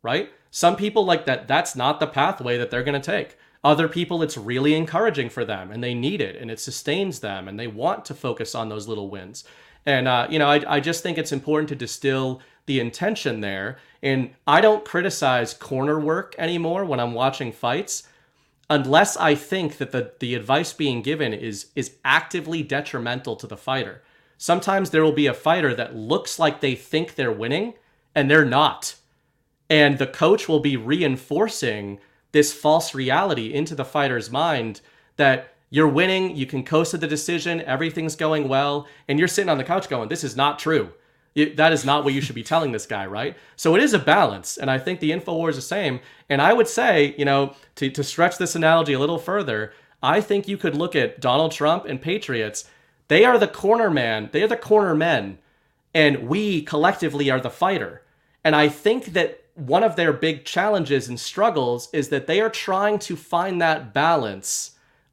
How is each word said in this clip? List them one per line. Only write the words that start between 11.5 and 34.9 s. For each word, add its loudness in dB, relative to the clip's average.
to -8
distill -4
the 0
intention -4
there. -6
And 0
I 6
don't 4
criticize 0
corner -4
work -4
anymore -2
when -2
I'm -4
watching -2
fights, -4
unless 4
I 4
think -6
that -8
the, -6
the -6
advice -2
being -2
given -4
is, -10
is -8
actively -2
detrimental -6
to -14
the -14
fighter. -6
Sometimes 0
there 4
will 6
be 4
a 0
fighter 0
that -6
looks -4
like 0
they 0
think -4
they're -2
winning, -4
and 2
they're 8
not. 0
And 6
the 0
coach 2
will 2
be 0
reinforcing -2
this 6
false 2
reality 0
into -2
the -4
fighter's -2
mind -2